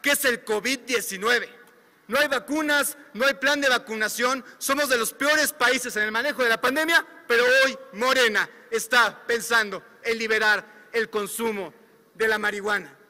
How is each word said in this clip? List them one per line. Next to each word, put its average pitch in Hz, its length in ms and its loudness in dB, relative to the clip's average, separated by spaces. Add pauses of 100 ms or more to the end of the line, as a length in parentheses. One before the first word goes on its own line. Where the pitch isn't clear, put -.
que 285 100 0
es 285 120 2
el 240 220 0
covid 226 340 -2
diecinueve. 214 680 -2 (580)
No 240 120 0
hay 294 80 2
vacunas, 285 720 -2 (160)
no 226 120 -2
hay 277 80 2
plan 285 260 0
de 277 100 2
vacunación, 233 760 -2 (140)
somos 277 280 0
de 247 100 2
los 220 160 -2
peores 294 380 0
países 254 440 0
en 214 80 0
el 214 80 -2
manejo 240 300 -2
de 240 80 2
la 226 120 2
pandemia, 311 440 2 (220)
pero 240 160 2 (220)
hoy 254 120 -4 (160)
Morena 233 560 2 (220)
está 226 540 2
pensando 220 580 -2 (200)
en 226 140 -2
liberar 214 760 0
el 226 180 -2
consumo 208 640 -4 (400)
de 220 140 -2
la 220 100 0
marihuana. 208 580 -4 (140)